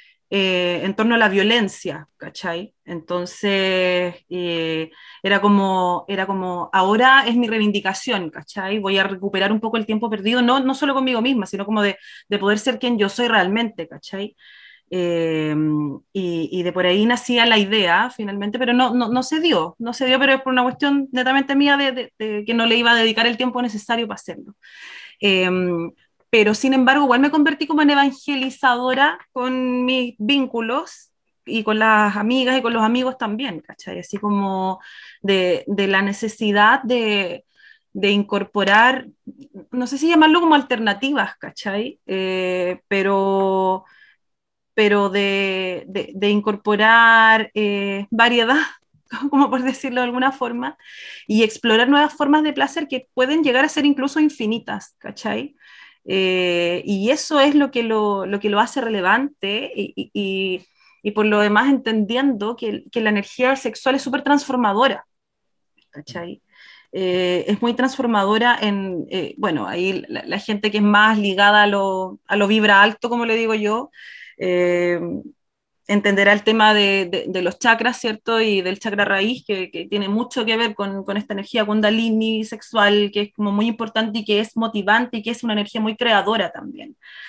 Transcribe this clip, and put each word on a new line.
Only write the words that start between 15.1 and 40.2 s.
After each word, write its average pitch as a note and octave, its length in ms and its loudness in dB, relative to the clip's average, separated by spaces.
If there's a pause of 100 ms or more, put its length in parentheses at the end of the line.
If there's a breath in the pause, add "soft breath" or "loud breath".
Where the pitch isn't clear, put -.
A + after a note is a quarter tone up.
y, E3+ 400 -4
y F3+ 100 -4
de F3 100 -2
por F3+ 140 0
ahí F#3+ 200 2
nacía A#3+ 400 2
la A3+ 120 4
idea, G3+ 520 2
finalmente, G3+ 480 -8
pero A#3+ 160 0
no, B3 200 2
no, B3 160 0
no B3 120 0
se D#4 180 -2
dio, G#3 380 0
no A#3 160 -6
se C4+ 120 -2
dio, B3+ 120 4
pero C4+ 160 4
es C4 80 -2
por C4 100 -4
una B3+ 100 2
cuestión C#4 500 0
netamente C4 440 0
mía C#4+ 200 4
de, C#4 160 0
de, B3 260 -10
de G#3+ 260 -6
que A#3 100 -2
no A3+ 120 2
le A3+ 100 4
iba A#3 160 4
a A#3 40 6
dedicar A3+ 300 2
el A#3+ 100 -2
tiempo B3 260 -2
necesario A#3 460 -4
para G3+ 80 -10
hacerlo. G3+ 380 -16 (680 loud breath)
Em, F#3 720 0 (380)
pero, G#3+ 240 4
sin C4+ 200 0
embargo, C4+ 300 4
igual B3 160 4
me C#4+ 100 4
convertí D4+ 360 0
como D#4 160 0
en C#4+ 80 6
evangelizadora C4+ 1300 0 (140)
con B3+ 540 -2
mis B3+ 320 -2
vínculos B3+ 920 -4 (340)
y A3 180 -4
con G#3+ 140 0
las G#3+ 380 4
amigas B3+ 420 0
y B3+ 40 -2
con A#3 120 -2
los A3+ 80 0
amigos B3+ 360 0
también, G#3+ 420 -6
¿cachai? - 400 -14
Así G3 180 -12
como F#3+ 640 -2 (420 loud breath)
de, F#3 440 0
de G3 220 -2
la G3 140 2
necesidad G#3 800 2
de, G#3+ 640 -2 (500 soft breath)
de G3 160 0
incorporar, G3+ 1000 2 (640)
no B3 160 -4
sé C4+ 120 -8
si D#4 100 0
llamarlo D#4 340 6